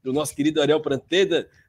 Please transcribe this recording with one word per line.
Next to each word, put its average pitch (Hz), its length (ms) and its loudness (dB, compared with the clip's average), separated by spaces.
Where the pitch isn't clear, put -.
do 131 100 -6
nosso 147 220 -2
querido 151 260 0
Ariel 147 200 4
Pranteda. 151 680 -2